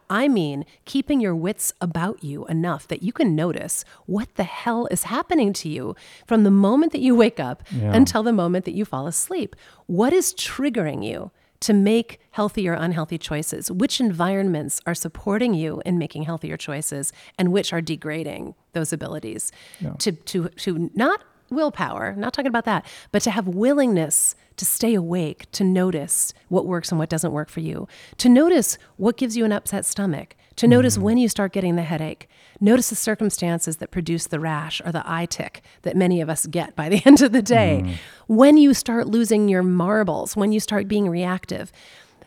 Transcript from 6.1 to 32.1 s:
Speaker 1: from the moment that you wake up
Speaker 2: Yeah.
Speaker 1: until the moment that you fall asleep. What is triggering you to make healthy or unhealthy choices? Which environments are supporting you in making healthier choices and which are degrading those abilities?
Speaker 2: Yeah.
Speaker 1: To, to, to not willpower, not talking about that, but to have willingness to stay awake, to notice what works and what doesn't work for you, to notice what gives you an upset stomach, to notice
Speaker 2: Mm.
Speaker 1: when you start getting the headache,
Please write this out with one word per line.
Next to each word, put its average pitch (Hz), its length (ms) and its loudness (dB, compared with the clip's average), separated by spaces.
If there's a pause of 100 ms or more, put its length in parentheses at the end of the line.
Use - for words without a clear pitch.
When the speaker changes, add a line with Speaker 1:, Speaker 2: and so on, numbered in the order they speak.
Speaker 1:
from 220 180 4
the 202 60 6
moment 208 440 4
that 277 80 -2
you 254 120 4
wake 226 280 4
up 127 280 -6
Speaker 2:
Yeah. 107 240 0
Speaker 1:
until 220 300 2
the 233 80 2
moment 180 340 0
that 180 80 -8
you 202 120 -2
fall 139 200 -6
asleep. 214 500 -6 (300)
What 220 280 2
is 370 200 0
triggering 180 680 -4
you - 280 -8 (280)
to - 140 2
make 208 480 2 (100)
healthy 208 360 -2
or 170 60 0
unhealthy 165 440 -4
choices? - 520 -6
Which 202 300 -2
environments 185 880 -2
are 170 80 -2
supporting 214 580 -2
you 160 320 -4
in 175 140 0
making 151 240 -6
healthier 160 320 -8
choices 143 560 -8 (260)
and 180 140 2
which 190 220 0
are 170 80 -2
degrading 156 760 -8 (160)
those 160 220 -4
abilities? - 580 -8 (300)
Speaker 2:
Yeah. 156 180 -6
Speaker 1:
To, 190 140 -2
to, 165 360 -6
to 170 460 -4
not 294 300 0 (240)
willpower, 196 680 -2
not 202 160 -6
talking 269 160 -4
about 226 160 -2
that, 202 200 -2 (260)
but 208 100 2
to 226 100 0
have 190 160 -2
willingness 208 880 2 (220)
to - 80 -6
stay 226 300 0
awake, 170 560 -2
to - 120 -2
notice 185 680 0 (160)
what 180 160 0
works 175 260 -4
and 175 80 0
what 160 100 -2
doesn't 156 220 -2
work 151 160 -6
for - 120 -12
you, 160 280 -8 (300)
to - 100 4
notice 285 500 6 (200)
what 226 180 0
gives 240 220 -4
you 226 80 2
an 214 80 2
upset 202 320 -4
stomach, 185 500 -4 (220)
to 233 100 4
notice 240 300 6
Speaker 2:
Mm. 190 60 -2
Speaker 1:
when 220 160 2
you 240 100 4
start 196 240 -2
getting 185 220 0
the 170 80 -2
headache, 156 440 -6 (320)